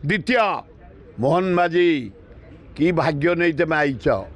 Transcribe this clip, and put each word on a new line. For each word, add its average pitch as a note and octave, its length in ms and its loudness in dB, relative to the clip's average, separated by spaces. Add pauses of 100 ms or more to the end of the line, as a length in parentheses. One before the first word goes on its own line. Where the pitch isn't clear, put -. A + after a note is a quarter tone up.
ଦ୍ୱିତୀୟ, G#3+ 380 0 (760)
ମୋହନ D#3+ 340 2
ମାଝୀ, F3 360 2 (840)
କି D3 160 0
ଭାଗ୍ୟ D#3 440 0
ନେଇ E3+ 180 0
ତମେ D#3+ 220 -2
ଆଇଛ। C#3+ 300 -2 (300)